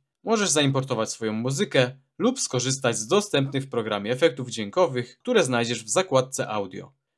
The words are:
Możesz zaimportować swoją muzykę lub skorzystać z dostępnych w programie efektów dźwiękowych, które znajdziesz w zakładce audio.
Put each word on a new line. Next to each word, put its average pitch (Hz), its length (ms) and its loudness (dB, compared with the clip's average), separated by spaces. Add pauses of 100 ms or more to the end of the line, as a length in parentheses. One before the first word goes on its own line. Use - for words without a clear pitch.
(240)
Możesz 208 260 0
zaimportować 135 600 0
swoją 110 220 -4
muzykę 131 640 0 (200)
lub 247 220 0
skorzystać 123 580 -2
z 107 100 -6
dostępnych 139 560 2
w - 60 -14
programie 107 420 -2
efektów 139 380 0
dźwiękowych, 123 680 -2
które 226 240 2
znajdziesz 120 400 0
w - 60 -14
zakładce 135 580 0
audio. 95 460 -8 (240)